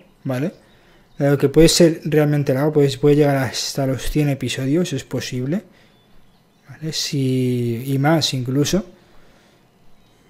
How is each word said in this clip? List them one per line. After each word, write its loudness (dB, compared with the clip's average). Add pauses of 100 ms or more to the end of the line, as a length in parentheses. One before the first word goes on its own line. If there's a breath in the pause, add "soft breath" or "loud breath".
(240)
¿vale? -4 (680 soft breath)
Lo 2
que 0
puede 6
ser 4
realmente 0
largo, 0
pues 2
puede 4
llegar 4
hasta -4
los -4
cien 0
episodios, -2
es -6
posible. -6 (1000 soft breath)
¿Vale? -12
Si, -2
y -2
más 2
incluso. -2 (1400 soft breath)